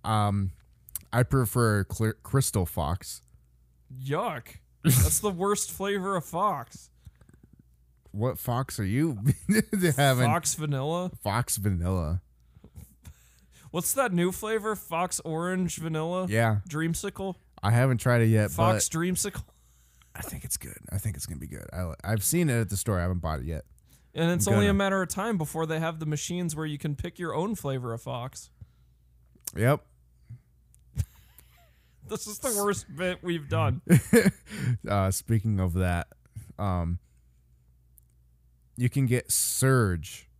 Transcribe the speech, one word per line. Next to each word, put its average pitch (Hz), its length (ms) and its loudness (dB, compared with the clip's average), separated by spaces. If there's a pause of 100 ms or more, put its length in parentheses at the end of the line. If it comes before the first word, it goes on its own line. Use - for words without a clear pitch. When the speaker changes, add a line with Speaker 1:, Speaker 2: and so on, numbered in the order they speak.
Speaker 1:
Um, 104 460 2 (600)
I 120 100 4
prefer 117 600 4
clear, 110 300 -2 (100)
Crystal 104 420 2
Fox. - 560 -4 (840)
Speaker 2:
Yuck! 151 520 -4 (260)
That's 131 380 6
the 208 100 0
worst 196 400 0
flavor 196 460 -2
of 165 80 -2
Fox. 170 680 -4 (1200)
Speaker 1:
What 113 260 -2
Fox 127 440 -4
are 101 40 0
you 131 320 0 (320)
<laughs> 190 480 2
having? 131 300 4
Speaker 2:
Fox 160 300 0
Vanilla. 156 560 -2 (100)
Speaker 1:
Fox 110 340 -2
Vanilla. 90 640 0 (1500)
Speaker 2:
What's - 220 -2
that 254 200 2
new 175 200 2
flavor? 214 420 -4
Fox 175 500 -4
Orange 170 520 -2
Vanilla? 165 520 -4
Speaker 1:
Yeah. 113 280 2 (120)
Speaker 2:
Dreamsicle? 165 680 -4 (260)
Speaker 1:
I 101 80 2
haven't 123 280 4
tried 120 240 4
it 110 60 6
yet, 107 220 4
Speaker 2:
Fox - 380 2
Speaker 1:
but 160 100 -4
Speaker 2:
Dreamsicle? 175 460 -4 (720)
Speaker 1:
I - 60 -10
think - 220 -10
it's - 120 -6
good. - 220 -14 (120)
I 98 80 -4
think 110 160 -4
it's - 120 -10
gonna 76 120 -10
be 78 80 -10
good. 50 260 -14
I, 87 300 -6
I've 101 220 -2
seen 165 260 2
it 117 100 2
at 98 100 -2
the 101 60 -4
store. 95 220 0
I 87 40 0
haven't 90 180 0
bought 78 180 -4
it 64 80 -8
yet. 80 200 -6 (500)
Speaker 2:
And 170 160 2
it's - 160 0
Speaker 1:
I'm - 60 4
Speaker 2:
only 202 120 6
a 202 40 4
Speaker 1:
gonna. 196 80 4
Speaker 2:
matter 196 220 2
of 180 100 -4
time 208 280 -2
before 160 260 -2
they 160 140 -2
have 160 220 -4
the 160 60 -6
machines 156 500 -4
where 156 100 -4
you 147 100 -6
can 147 200 -4
pick 175 240 -10
your 151 160 -4
own 196 180 -2
flavor 127 380 -4
of 117 100 -8
Fox. 127 480 -10 (1040)
Speaker 1:
Yep. 127 300 2
Speaker 2:
<laughs> - 40 -20 (2250)
This 220 180 -8
is 208 140 -12
the 254 120 -2 (100)
worst 202 320 -4
bit 180 280 -4
we've 165 260 -4
done. 160 380 2
Speaker 1:
<laughs> 147 1000 4
Uh, 98 240 4
speaking 107 500 0
of 90 140 2
that, 90 340 0 (500)
um, 87 400 -2 (1800)
you 123 140 2
can 135 160 2
get 123 240 0
Surge 113 960 2 (120)